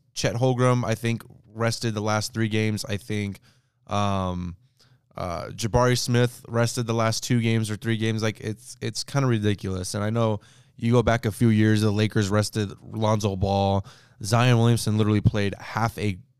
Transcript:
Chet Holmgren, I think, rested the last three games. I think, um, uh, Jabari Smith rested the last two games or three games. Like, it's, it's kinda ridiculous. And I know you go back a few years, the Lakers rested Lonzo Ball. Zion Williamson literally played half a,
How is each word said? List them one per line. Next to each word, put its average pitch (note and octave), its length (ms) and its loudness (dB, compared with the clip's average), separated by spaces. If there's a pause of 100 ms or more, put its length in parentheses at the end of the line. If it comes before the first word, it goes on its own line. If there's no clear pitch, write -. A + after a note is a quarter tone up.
(140)
Chet A2 220 -2
Holmgren, B2+ 460 2
I A2 120 -2
think, A#2 280 -4 (300)
rested A2+ 400 -2
the G#2 80 -4
last G#2+ 320 -2
three A2 160 0
games. G#2+ 380 0
I G#2 100 -4
think, G2+ 440 -6 (460)
um, F#2 680 -2 (580)
uh, E2 340 -8
Jabari A#2+ 500 2
Smith A#2+ 500 0
rested A#2 380 -2
the A2+ 80 -2
last A2+ 280 0
two B2 200 0
games A2+ 280 0
or G#2+ 60 -4
three A2+ 220 -2
games. A2 240 -2
Like, A2 180 -4
it's, G#2+ 400 -10
it's A2+ 240 -8
kinda C3+ 240 0
ridiculous. G2+ 680 -2
And G2+ 80 -4
I G#2 80 -2
know A2+ 300 0 (380)
you A#2 140 0
go A#2+ 100 6
back A#2 240 0
a G#2 60 0
few A#2+ 160 2
years, G#2+ 340 4
the G#2+ 80 4
Lakers G#2 380 0
rested G#2 440 -2 (100)
Lonzo G#2+ 540 0
Ball. G2 500 2 (360)
Zion A#2 360 4
Williamson A2+ 400 2
literally G#2+ 220 2
played G2+ 380 0
half - 400 -4
a, F#2+ 200 -4 (220)